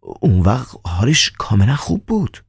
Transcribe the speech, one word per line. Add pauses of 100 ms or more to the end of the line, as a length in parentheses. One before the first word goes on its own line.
اون
وقت (100)
حالش
کاملاً
خوب
بود. (100)